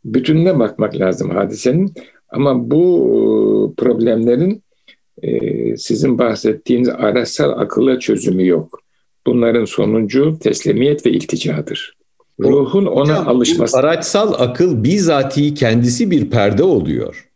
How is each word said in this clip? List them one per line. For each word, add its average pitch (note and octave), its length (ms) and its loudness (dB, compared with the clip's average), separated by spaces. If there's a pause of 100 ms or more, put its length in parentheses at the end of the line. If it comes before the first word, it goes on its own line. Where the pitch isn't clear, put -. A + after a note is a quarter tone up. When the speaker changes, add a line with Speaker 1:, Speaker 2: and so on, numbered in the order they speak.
Speaker 1:
bütününe D#3 540 2
bakmak G#2+ 420 -2
lazım F#2+ 300 -2
hadisenin. A#2 640 -2 (340)
Ama B2+ 420 -2
bu, D#3 120 4 (880)
e, - 100 -6
problemlerin, A#2+ 800 0 (600)
e, A#1 540 -4
sizin A#2+ 420 -2
bahsettiğiniz A#2+ 720 0
araçsal A#2+ 720 -2
akılla B2+ 380 0
çözümü F#2 480 0
yok. E2 340 -2 (460)
Bunların A#2 380 2
sonucu A2+ 760 0
teslimiyet B2 680 0
ve - 40 4
ilticadır. - 840 -4 (460)
Ruhun D3 460 2
ona - 140 0
Speaker 2:
Hocam, D#3 260 0
bu - 40 -2
Speaker 1:
alışması. A#2+ 480 2
Speaker 2:
araçsal F3 600 0
akıl B2 460 0
bizatihi D3 720 0
kendisi A#2+ 560 2
bir B2 200 0
perde G#2 320 2
oluyor. D2+ 720 -2